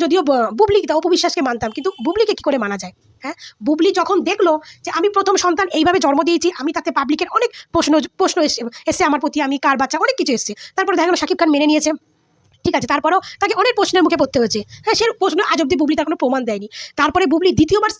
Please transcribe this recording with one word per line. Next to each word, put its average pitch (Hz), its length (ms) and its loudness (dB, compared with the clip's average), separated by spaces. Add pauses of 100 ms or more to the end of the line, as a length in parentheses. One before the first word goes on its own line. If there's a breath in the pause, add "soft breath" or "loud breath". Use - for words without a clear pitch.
যদিও 320 260 2
ব-, 247 200 2 (100)
বুবলি, 403 200 4 (100)
তা 311 100 0
অপু 330 100 0
বিশ্বাসকে 349 320 0
মানতাম, 240 300 -2
কিন্তু 294 180 -6 (140)
বুবলিকে 403 340 0
কী - 100 -18
করে 277 100 2
মানা 202 200 -4
যায়? 190 160 -14 (300)
হ্যাঁ, 285 120 -8 (280 loud breath)
বুবলি 311 260 2 (100)
যখন 370 180 0 (120)
দেখলো 349 240 2 (300 loud breath)
যে - 140 -10
আমি 330 120 0
প্রথম 392 340 2
সন্তান 359 240 0 (100)
এইভাবে 339 280 2
জন্ম 285 220 2
দিয়েছি, 339 220 0 (120)
আমি 285 160 -2
তাতে 330 140 -4
পাবলিকের 285 460 -2
অনেক 466 120 2 (220 loud breath)
প্রশ্ন, 302 220 2 (240)
প্রশ্ন 370 200 0 (100)
এসে, - 140 -4 (300 loud breath)
এসে 370 180 0
আমার 285 140 0
প্রতি, 294 140 -4 (100)
আমি 269 80 -2 (100)
কার 277 160 2
বাচ্চা, 269 240 -2
অনেক 508 140 0
কিছু 285 180 -2
এসছে। - 140 -8 (240 loud breath)
তারপরে 381 200 0
দেখা 330 140 2
গেলো 359 120 0
শাকিব - 180 -2
খান 330 160 2
মেনে 294 160 2
নিয়েছে, 302 200 2 (760)
ঠিক 349 120 0
আছে, 254 160 -4
তারপরেও 320 260 2 (200 loud breath)
তাকে - 220 -2
অনেক 480 140 2
প্রশ্নের 370 300 2
মুখে 339 160 2
পড়তে 277 200 0
হয়েছে। 214 180 -2 (240 loud breath)
হ্যাঁ, 427 160 0
সে 453 60 2 (160)
প্রশ্ন 339 180 0 (120)
আজ - 120 0
অব্দি 302 180 0
বুবলি 294 160 0
তার 302 120 -2
কোনো 330 120 -4
প্রমাণ 262 260 0
দেয়নি। 208 200 -6 (320 loud breath)
তারপরে 359 320 2
বুবলি 339 180 2 (100)
দ্বিতীয়বার 415 400 2